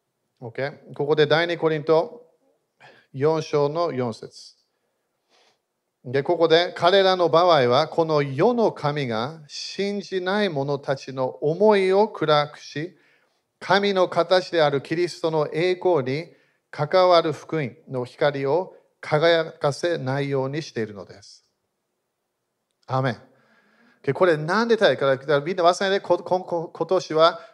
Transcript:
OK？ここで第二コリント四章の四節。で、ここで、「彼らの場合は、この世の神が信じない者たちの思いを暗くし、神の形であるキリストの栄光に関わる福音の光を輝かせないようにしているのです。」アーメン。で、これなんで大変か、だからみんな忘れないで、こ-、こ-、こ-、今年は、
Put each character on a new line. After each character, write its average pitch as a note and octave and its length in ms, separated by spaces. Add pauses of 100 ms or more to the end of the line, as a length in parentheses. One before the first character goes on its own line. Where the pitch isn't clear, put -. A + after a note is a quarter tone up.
(400)
OK？ C3 540
こ C#3+ 120
こ D3+ 120
で D3+ 100
第 E3 220
二 E3+ 80
コ D#3+ 100
リ D#3 120
ン C#3+ 40
ト D#3+ 480 (800)
四 D3+ 300
章 D3 260
の D#3+ 240
四 B2+ 220
節。 - 420 (1500)
で、 C3 200
こ F3 120
こ E3 120
で、 E3+ 280
「彼 F#3+ 280
ら F#3 120
の F3 140
場 D#3+ 120
合 D#3 280
は、 C#3+ 180
こ E3 180
の D#3 180
世 D3 320
の A3 160
神 D3 360
が A#2+ 400
信 G3+ 540
じ F#3 180
な F#3+ 240
い G3+ 60
者 C#3+ 300
た C#3+ 160
ち C#3 180
の C3 140
思 F3+ 500
い F#3 160
を G3+ 160
暗 D3+ 380
く D3 100
し、 - 400 (600)
神 G3+ 340
の F#3 160
形 F3+ 400
で E3 140
あ D3 80
る C#3 100
キ - 140
リ F3 120
ス - 140
ト E3 80
の D#3 240
栄 F3+ 220
光 F3+ 220
に C#3 360 (380)
関 F3+ 360
わ F3 140
る D#3+ 120
福 - 240
音 C#3 180 (120)
の C3 160
光 C#3 440
を E3+ 280 (240)
輝 D#3+ 520
か C#3+ 220
せ E3+ 260
な C3+ 220
い C#3 100
よ C3+ 140
う C3+ 40
に D3+ 140
し - 80
て A#2+ 100
い G#2+ 60
る G2+ 80
の F#2 100
で F#2 160
す。」 - 240 (1400)
ア B2+ 100
ー C3 60
メ C3 80
ン。 G#2+ 100 (800)
で、 C#3 100
こ F3+ 140
れ E3+ 120
な F3+ 280
ん - 20
で A#3 100
大 D#3+ 180
変 - 20
か、 C#3+ 80
だ C3+ 140
か D3 140
ら C#3+ 60
み D3+ 140
ん - 20
な F3+ 80
忘 F3 200
れ G3 80
な G3 60
い - 20
で、 - 40
こ-、 F3 140
こ-、 F3+ 220
こ-、 F3 340
今 D#3+ 140
年 F3+ 260
は、 E3 260 (140)